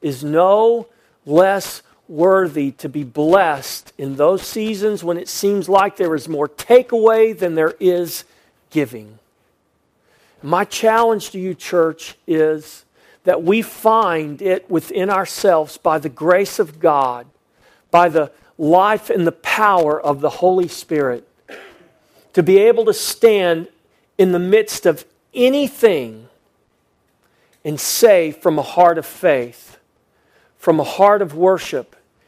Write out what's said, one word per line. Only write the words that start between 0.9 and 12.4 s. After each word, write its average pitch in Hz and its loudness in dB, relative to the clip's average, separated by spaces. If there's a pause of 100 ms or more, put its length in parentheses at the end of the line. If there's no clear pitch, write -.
less 185 0 (260)
worthy 165 0
to - -14
be 143 -10
blessed 151 -2
in 135 -10
those 170 0
seasons 214 -6
when 170 -6
it 180 -14
seems 202 -4
like 196 0
there 170 -2
is 147 -8
more 151 -4
takeaway 226 2
than 175 -4
there 160 0
is 180 -2 (460)
giving. 113 -8 (1200)
My 170 -2
challenge 226 0
to 196 -14
you, 185 -6
church, 160 -4 (100)
is 156 -2 (380)